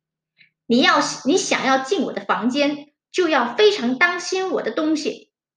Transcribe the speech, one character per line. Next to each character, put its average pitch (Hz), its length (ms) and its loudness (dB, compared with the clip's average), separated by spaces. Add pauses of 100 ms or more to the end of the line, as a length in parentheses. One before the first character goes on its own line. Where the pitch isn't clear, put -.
(640)
：“你 240 160 2
要， 330 200 4 (260)
你 320 100 2
想 233 300 -2
要 269 100 4
进 269 280 0
我 - 100 -6
的 202 100 -8
房 202 240 0
间， 285 420 -2 (220)
就 359 160 0
要 254 260 0
非 415 160 6
常 254 280 -2
当 349 200 0
心 381 340 -4
我 220 100 -2
的 - 80 -6
东 311 260 -2
西。 - 340 -8 (260)